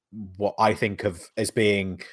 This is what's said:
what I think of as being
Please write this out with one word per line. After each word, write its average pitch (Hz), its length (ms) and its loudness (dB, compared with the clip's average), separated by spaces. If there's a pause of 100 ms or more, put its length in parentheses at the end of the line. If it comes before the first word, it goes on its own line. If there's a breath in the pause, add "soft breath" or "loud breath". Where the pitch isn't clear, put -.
(360)
what 101 240 -2
I 110 140 6
think 101 280 -4
of 87 180 -2 (160)
as 110 140 -2
being 98 520 2 (100)